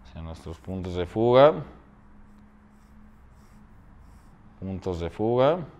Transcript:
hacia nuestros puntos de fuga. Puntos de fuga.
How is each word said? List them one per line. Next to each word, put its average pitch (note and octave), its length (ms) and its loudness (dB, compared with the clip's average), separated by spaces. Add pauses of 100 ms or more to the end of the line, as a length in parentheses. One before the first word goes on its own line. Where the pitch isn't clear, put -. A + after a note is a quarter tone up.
hacia - 180 -18
nuestros D#2+ 380 -14
puntos F#2 340 -10
de F2 140 -4
fuga. B2+ 560 6 (3000)
Puntos F#2 400 -8
de E2+ 100 -6
fuga. B2+ 560 0 (140)